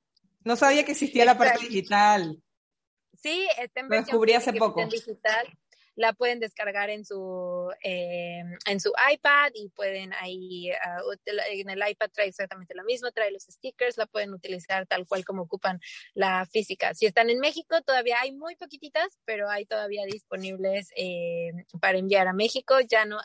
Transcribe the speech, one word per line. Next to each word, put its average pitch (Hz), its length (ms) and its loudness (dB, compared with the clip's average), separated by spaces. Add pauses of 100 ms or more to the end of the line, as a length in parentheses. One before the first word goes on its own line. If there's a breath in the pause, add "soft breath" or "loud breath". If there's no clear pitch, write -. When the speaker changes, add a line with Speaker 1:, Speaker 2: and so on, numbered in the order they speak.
(440)
Speaker 1:
No 233 120 2
sabía 285 280 6
que 339 80 -2
existía 269 340 4
la 240 120 8
parte 240 180 6
Speaker 2:
Exacto. 233 180 -4
Speaker 1:
digital. 202 680 4 (800)
Speaker 2:
Sí, 359 260 -2 (100)
está 247 220 -8
en 262 60 -6
Speaker 1:
Lo 254 60 -4
Speaker 2:
versión 220 140 2
Speaker 1:
descubrí 226 280 2
hace 240 180 0
Speaker 2:
física 214 60 -2
y - 20 -2
Speaker 1:
poco. 220 220 0
Speaker 2:
versión 226 240 -6
digital. 220 420 -4 (500)
La 226 140 2
pueden 240 300 -2
descargar 208 480 -4
en 214 160 -8
su, 180 640 -6 (100)
eh, 175 600 -6 (220)
en 202 160 -2
su 208 100 0 (220)
iPad 285 400 4
y 208 160 -12
pueden 190 460 -6
ahí, 185 560 -8
ah, 175 340 -6
util-, 202 420 -6
en 196 220 -8
el 190 200 -6
iPad 208 220 -4
trae 208 160 -2
exactamente 185 480 -10
lo 185 80 -12
mismo, 240 300 -4
trae 208 180 0
los 196 120 -12
stickers, 247 520 -4
la 220 100 -2
pueden 202 280 -6
utilizar 190 540 -6
tal 180 200 -2
cual 190 160 -2
como 190 200 -6
ocupan 185 360 -4 (340 loud breath)
la 185 340 0
física. 196 480 -2
Si 220 100 0
están 226 240 4
en 240 100 2
México, 311 420 0
todavía 247 380 2
hay 269 140 -4
muy 320 240 -12
poquititas, 302 680 -6
pero 208 260 -4
hay 208 160 -4
todavía 208 400 -4
disponibles, 190 920 -6
eh, 170 540 -4 (280)
para 190 180 4
enviar 190 300 4
a 185 60 2
México. 226 480 2
Ya 220 240 4
no, 214 200 -8